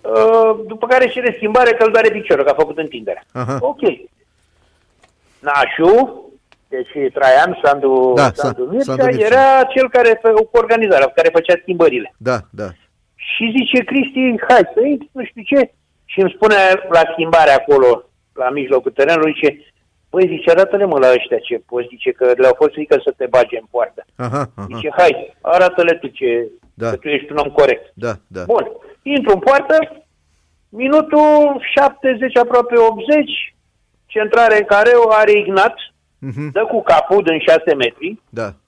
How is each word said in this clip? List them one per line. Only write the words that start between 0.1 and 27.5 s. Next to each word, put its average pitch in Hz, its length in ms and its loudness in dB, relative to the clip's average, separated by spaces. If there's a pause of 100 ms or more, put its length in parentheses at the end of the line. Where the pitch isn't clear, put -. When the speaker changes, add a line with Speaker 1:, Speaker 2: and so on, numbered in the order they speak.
Speaker 1:
după 226 200 -8
care 254 220 2
cere 247 280 -4
schimbare 233 340 0
că 220 140 0
îl 220 80 0
doare 220 180 4
piciorul, 170 340 -2
că 143 60 4
a 135 80 2
făcut 151 200 -2
întinderea. 113 540 -10
Speaker 2:
Aha. 127 280 -8
Speaker 1:
Ok. - 200 -6 (1600)
Nașu, 160 840 0 (460)
deci 131 440 -8
Traian 139 500 2
Sandu, 135 540 2
Speaker 2:
Da, 135 180 2
Speaker 1:
Sandu 131 300 -6
Speaker 2:
Sa-, 143 60 -10
Speaker 1:
Mircea, 247 140 -2
Speaker 2:
Sandu 131 200 -2
Mircea. 233 220 0
Speaker 1:
era 262 380 4
cel 262 260 -2
care 233 320 2
fă-, 226 120 2 (160)
cu - 80 0
organizarea, 214 480 2
care 165 260 0
făcea 170 300 2
schimbările. 160 540 -2
Speaker 2:
Da, 123 200 -4 (140)
da. 104 180 -12 (460)
Speaker 1:
Și - 420 -8
zice, 247 280 -2
„Cristi, 262 500 -4 (140)
hai 226 260 2
să - 120 0
intri, 294 260 -4
nu 254 120 -12
știu - 180 -18
ce.” 269 280 0 (340)
Și - 160 -8
îmi 185 160 0
spune 214 180 2 (360)
la 165 120 4 (100)
schimbare 165 380 2
acolo, 131 540 4 (280)
la 127 180 -4
mijlocul 135 400 -2
terenului, 156 420 0
zice, 143 280 -2 (500)
„Băi”, 185 180 0
zice, 160 220 -2
„arată-le, 196 340 2
mă, 160 140 -2
la 131 180 4
ăștia 117 220 -4
ce 117 280 -8
poți”, 120 220 -6
zice, 127 220 -6
„că 123 260 0
le-au 127 200 2
fost 151 160 0
frică 151 320 -2
să 135 120 -2
te 127 100 -8
bage 120 320 0
în 110 120 -16
poartă.” - 340 -6 (120)
Speaker 2:
Aha, 123 400 -8
aha. 98 180 -16
Speaker 1:
Zice, 117 220 -10
„Hai, 160 440 0
arată-le 175 540 0
tu 165 120 -12
ce, 120 420 -4 (260)
Speaker 2:
Da. 113 160 -6
Speaker 1:
că - 60 -6
tu - 120 -12
ești 147 240 -6
un 147 60 -4
om 143 120 -4